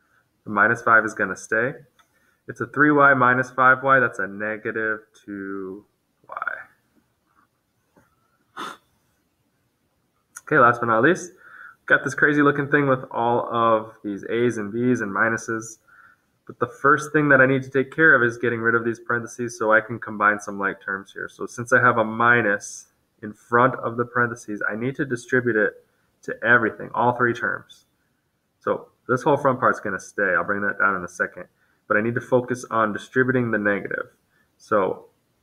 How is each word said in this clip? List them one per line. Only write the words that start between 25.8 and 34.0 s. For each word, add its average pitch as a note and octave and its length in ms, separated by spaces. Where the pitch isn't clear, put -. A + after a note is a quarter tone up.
to - 200
everything, A2+ 500
all A#2+ 200
three A#2+ 200
terms. - 520
So - 300
this B2+ 160
whole C#3+ 140
front C3 240
part's G#2 180
gonna F#2+ 200
stay. F#2+ 360
I'll E2+ 80
bring G2+ 180
that G2+ 180
down G2 180
in F2+ 80
a - 20
second. F2+ 400
But G#2+ 80
I G#2 60
need A#2 140
to A#2+ 60
focus B2 480
on A2 220
distributing B2 600
the A2 60
negative. G2+ 520